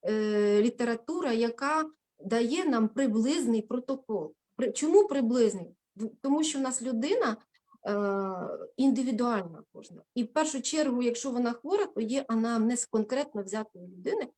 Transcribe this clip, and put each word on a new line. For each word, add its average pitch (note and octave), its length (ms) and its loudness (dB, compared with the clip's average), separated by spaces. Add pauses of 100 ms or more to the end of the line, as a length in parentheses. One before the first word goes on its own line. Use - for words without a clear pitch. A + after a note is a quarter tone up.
е, G#3 540 4
література, A#3+ 680 0
яка A#3 540 0 (400)
дає A#3 400 0
нам A#3 220 2
приблизний A#3 760 0
протокол. A#3 720 -6 (220)
При-, A#3 160 -2
чому F4+ 360 4
приблизний? A3+ 680 0 (200)
В-, A3 140 -8 (120)
тому C#4+ 220 2
що D4+ 160 -2
в - 20 -2
нас B3+ 200 -4
людина, B3+ 560 0 (500)
е, G#3 60 0 (840)
індивідуальна A#3 840 0 (100)
кожна. - 280 -20 (140)
І B3 80 0
в A3 100 -8
першу D4+ 280 0
чергу, C4+ 420 0
якщо A#3+ 280 -2
вона A#3+ 200 0
хвора, F#4 340 -2
то - 160 -6
є C4 260 -2
анамнез A#3 580 0
конкретно A3 580 -2
взятої F#3+ 440 -8
людини. F#3+ 400 -4 (100)